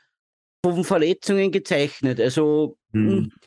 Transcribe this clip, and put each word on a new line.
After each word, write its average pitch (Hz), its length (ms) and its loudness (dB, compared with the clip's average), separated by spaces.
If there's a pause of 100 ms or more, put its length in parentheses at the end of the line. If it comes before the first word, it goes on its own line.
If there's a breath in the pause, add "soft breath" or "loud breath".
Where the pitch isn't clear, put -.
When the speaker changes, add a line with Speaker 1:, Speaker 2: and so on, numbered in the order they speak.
(640 soft breath)
Speaker 1:
von 175 200 0
Verletzungen 190 680 0
gezeichnet. 143 680 -2
Also, 151 580 0 (140)
Speaker 2:
Mhm. 110 180 2
Speaker 1:
hm. 196 220 -2 (140)